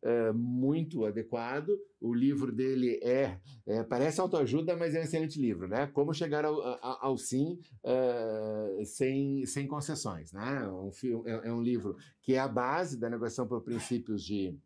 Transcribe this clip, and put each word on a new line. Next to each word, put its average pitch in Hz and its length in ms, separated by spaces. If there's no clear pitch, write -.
é, 117 300
muito 127 720
adequado. 120 720
O 117 120
livro 135 380
dele 127 520
é, 123 360
é, 110 200
parece 135 360
autoajuda, 160 560
mas 165 200
é 165 40
um 160 40
excelente 156 360
livro, 92 280
né? 123 180
Como 143 260
chegar 151 320
ao, 151 160
a, 123 460
ao 135 100
sim, 156 420
é, 110 1000
sem, 135 600
sem 139 220
concessões, 127 640
né? 120 360
Um 95 220
fi-, 117 340
é, 113 240
é 117 40
um 117 100
livro 107 340
que 131 140
é 131 60
a 135 80
base 131 500
da 117 100
negociação 117 380
por 113 160
princípios 117 640
de 95 420